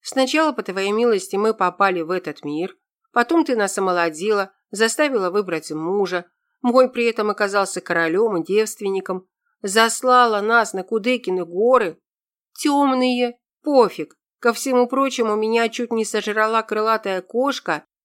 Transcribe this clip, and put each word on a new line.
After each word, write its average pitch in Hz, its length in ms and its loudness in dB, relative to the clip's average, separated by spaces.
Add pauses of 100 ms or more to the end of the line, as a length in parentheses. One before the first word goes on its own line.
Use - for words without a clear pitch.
Сначала, 285 520 0
по 220 120 -8
твоей 196 260 -4
милости, 214 460 0
мы 214 180 0
попали 185 460 0
в 160 100 -6
этот 175 340 -6
мир, 151 320 -6 (360)
потом 294 320 2
ты 262 100 0
нас 208 240 -2
омолодила, 185 720 0 (200)
заставила 220 580 0
выбрать 180 400 -2
мужа, 175 560 -2 (360)
мой 254 280 4
при 240 140 -4
этом 220 260 0
оказался 202 500 -2
королём 175 580 0
и 160 60 -4
девственником, 190 840 -4 (340)
заслала 226 800 2
нас 220 320 2
на 190 100 -6
Кудыкины 214 600 -2
горы. 196 540 2 (600)
Тёмные, 254 800 0 (240)
пофиг. 233 540 2 (220)
Ко 233 140 2
всему 247 340 0
прочему, 254 480 0
меня 226 340 0
чуть 233 240 -6
не 226 120 -2
сожрала 220 580 -2
крылатая 214 600 -2
кошка, 240 640 -4 (200)